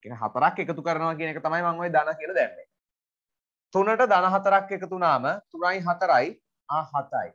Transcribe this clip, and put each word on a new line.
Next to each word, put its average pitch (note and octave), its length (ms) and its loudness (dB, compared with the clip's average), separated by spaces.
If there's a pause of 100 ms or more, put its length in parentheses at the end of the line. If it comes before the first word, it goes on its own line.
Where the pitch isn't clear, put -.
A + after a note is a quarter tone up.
කියන්නේ A2+ 140 -14
හතරක් B2+ 400 0
එකතු E3 240 -6
කරනවා E3 320 -2
කියන D#3+ 140 -6
එක D#3 120 -10
තමයි D#3+ 200 -2
මම E3+ 180 -2
ඔය F3 100 -4
ධන D#3 280 0
කියලා D#3+ 180 -8
දැම්මේ. C3 320 -2 (1040)
තුනට G#3+ 280 2
ධන F#3+ 280 4
හතරක් G3 420 2
එකතු F#3+ 180 -8
වුණාම E3 360 2 (200)
තුනයි F3 340 -4
හතරයි, E3+ 480 2 (420)
ආ, D#3 140 -2
හතයි. C#3 520 -6